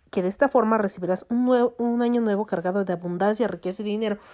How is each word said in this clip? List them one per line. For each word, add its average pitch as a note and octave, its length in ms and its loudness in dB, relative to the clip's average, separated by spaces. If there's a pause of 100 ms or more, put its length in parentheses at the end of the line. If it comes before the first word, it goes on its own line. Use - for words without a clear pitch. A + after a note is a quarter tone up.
(120)
que G3+ 100 -2
de F3+ 60 2
esta C4 220 2
forma A3+ 280 4
recibirás F#3 520 -2
un A#3+ 180 0
nue-, B3 300 4
un A#3+ 240 0
año A#3+ 200 2
nuevo G#3 240 0
cargado F#3 380 -2
de F#3 100 -4
abundancia, F3+ 540 0
riqueza F#3 340 -6
y G#3 40 -6
dinero. G#3 340 -4 (140)